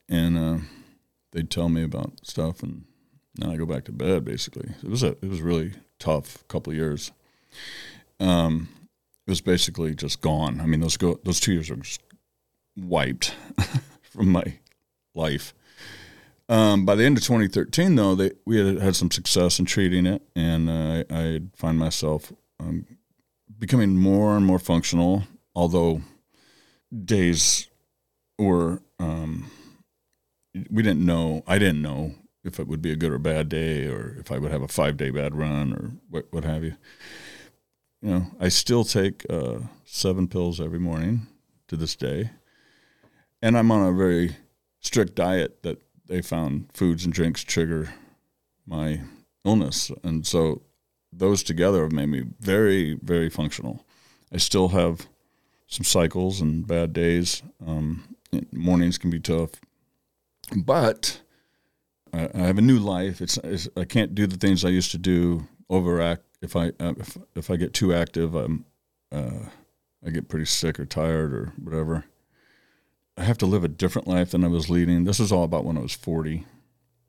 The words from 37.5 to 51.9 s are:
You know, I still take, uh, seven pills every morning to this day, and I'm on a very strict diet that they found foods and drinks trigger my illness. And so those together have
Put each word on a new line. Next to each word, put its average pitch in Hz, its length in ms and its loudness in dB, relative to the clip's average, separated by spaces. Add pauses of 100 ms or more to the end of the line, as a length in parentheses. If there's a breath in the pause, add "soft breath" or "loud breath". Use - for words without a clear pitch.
You 104 100 -4
know, 90 160 0 (140)
I 90 80 2
still 120 360 2
take, 101 440 0
uh, 62 300 -4 (260)
seven 92 440 0
pills 87 320 -2
every 85 180 -4
morning 87 480 -2 (400)
to 85 100 -8
this 80 180 -4
day, 76 360 -4 (1120 soft breath)
and 117 160 4
I'm 113 120 6
on 104 160 4
a 90 60 4
very 87 440 2 (440)
strict 101 340 0
diet 90 480 -2
that - 200 -8 (240)
they 90 160 -4
found 80 500 -4
foods 87 320 0
and 87 80 0
drinks 82 300 0
trigger 80 500 -2 (720 loud breath)
my 78 340 -4 (440 loud breath)
illness. 95 460 2 (120)
And 80 240 -4
so 80 360 2 (500)
those 95 300 2
together 87 400 2
have 78 100 -2